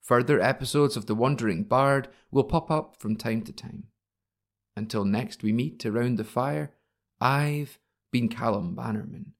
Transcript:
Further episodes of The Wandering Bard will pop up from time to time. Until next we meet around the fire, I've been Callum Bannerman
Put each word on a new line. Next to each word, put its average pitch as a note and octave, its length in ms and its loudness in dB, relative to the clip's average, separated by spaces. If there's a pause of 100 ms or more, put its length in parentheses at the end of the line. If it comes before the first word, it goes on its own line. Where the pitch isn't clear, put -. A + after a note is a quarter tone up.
Further B2 380 4
episodes C3 560 2
of G#2+ 100 -8
The A2 100 -2
Wandering A2+ 480 0
Bard C3+ 440 2 (240)
will C3+ 120 4
pop E3 280 0
up D#3 280 -2
from G#2+ 160 -2
time A2+ 280 -2
to - 80 -14
time. - 360 -16 (880)
Until G#2+ 280 -2
next G#2 400 -2
we G#2+ 80 2
meet B2 340 -2
around A#2+ 320 0
the G#2+ 60 -2
fire, C#3+ 500 -2 (460)
I've D3 600 0 (320)
been A#2+ 180 2
Callum G#2 460 -2
Bannerman A2 640 -8